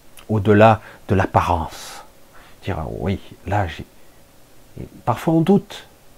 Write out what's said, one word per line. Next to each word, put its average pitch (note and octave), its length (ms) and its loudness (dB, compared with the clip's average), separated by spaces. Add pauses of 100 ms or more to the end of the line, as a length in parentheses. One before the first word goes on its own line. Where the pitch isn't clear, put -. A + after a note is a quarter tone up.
(300)
au-delà G#2+ 520 4 (260)
de G#2 80 0
l'apparence. - 880 -2 (600)
Dire, F2+ 160 -6
ah D2 80 -8 (120)
oui, F#2 200 -4 (260)
là, G2 220 -2
j'ai, - 180 -14 (960)
et - 60 -12 (180)
parfois C#3+ 300 -2
on E3 60 4
doute, G3 460 0 (300)